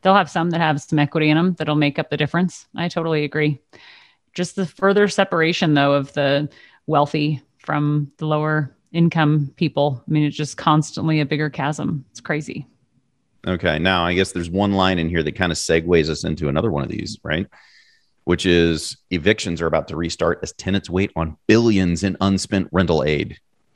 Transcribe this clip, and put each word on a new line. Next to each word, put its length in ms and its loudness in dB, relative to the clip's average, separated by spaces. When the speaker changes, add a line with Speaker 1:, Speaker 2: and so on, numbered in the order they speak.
Speaker 1:
They'll 120 6
have 160 4
some 200 0
that 100 0
have 220 0
some 160 -2
equity 320 2
in 80 4
'em 160 2
that'll 220 -2
make 220 0
up 120 -4
the 80 -4
difference. 480 -2
I 120 -4
totally 360 -2
agree. 360 -2
Just 200 -6
the 120 -4
further 420 -2
separation, 640 0
though, 200 4
of 180 -4
the 360 0
wealthy 540 0
from 600 -2
the 80 -8
lower 500 -2
income 640 2
people. 500 -2
I 40 -6
mean, 140 2
it's 120 -4
just 220 -8
constantly 600 0
a 60 0
bigger 220 -2
chasm. 600 -6
It's 100 -20
crazy. 460 -8
Speaker 2:
Okay. 320 0
Now, 260 2
I 100 0
guess 180 0
there's 180 -6
one 240 2
line 240 2
in 100 -2
here 140 0
that 140 -2
kind 140 0
of 80 -2
segues 520 2
us 120 -6
into 260 -4
another 220 0
one 140 -2
of 60 -8
these, 340 -8
right? 220 -2
Which 220 0
is 520 2
evictions 520 -2
are 40 0
about 220 0
to 80 -8
restart 460 -2
as 100 -10
tenants 380 -4
wait 260 -2
on 200 -4
billions 580 4
in 160 -2
unspent 520 0
rental 320 2
aid. 340 -2